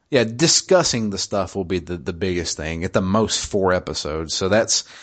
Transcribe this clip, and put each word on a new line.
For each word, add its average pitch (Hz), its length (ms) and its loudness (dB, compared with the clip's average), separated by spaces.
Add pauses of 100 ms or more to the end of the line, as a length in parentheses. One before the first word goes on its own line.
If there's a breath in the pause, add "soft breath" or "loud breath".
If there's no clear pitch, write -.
(120)
yeah, 123 140 4
discussing 123 840 2
the 98 80 -4
stuff 95 380 -4
will 98 80 -2
be 90 160 -2
the, 87 180 -6
the 85 160 -6
biggest 87 440 -2
thing. 82 260 -6
At 95 100 -4
the 107 80 4
most, 101 480 0
four 95 240 2
episodes. 78 600 -4
So 95 160 0
that's, - 340 2 (200 loud breath)